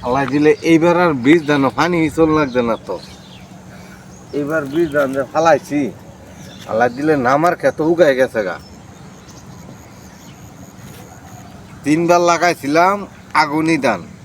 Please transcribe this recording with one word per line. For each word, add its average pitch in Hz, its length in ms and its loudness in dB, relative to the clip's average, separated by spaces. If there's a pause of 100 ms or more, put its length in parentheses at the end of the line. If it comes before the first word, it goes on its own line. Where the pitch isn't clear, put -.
আল্লাহ 131 180 0 (100)
দিলে 147 180 4 (200)
এইবার 165 240 4 (100)
আর 160 80 2 (120)
বীজ 160 240 6
ধান 143 140 2 (140)
পানি 170 200 0 (200)
চল 160 200 2
লাগছে 127 320 -2
না 110 60 -2 (120)
তো। 95 80 -6 (1400)
এইবার 147 240 -4 (120)
বীজ 165 220 0
ধান 143 200 0
যে 135 160 -4
ফালাইছি, 147 500 2 (880)
আল্লাহ 113 180 0 (100)
দিলে 151 160 -2 (140)
নামার 156 340 2
ক্ষেত 175 180 -2 (120)
উগাই 160 280 4
গেছে 123 280 -2
গা। 82 100 -8 (3250)
তিনবার 170 360 2 (100)
লাগাইছিলাম 170 640 0 (460)
আগুনি 156 440 0
ধান 101 160 0 (240)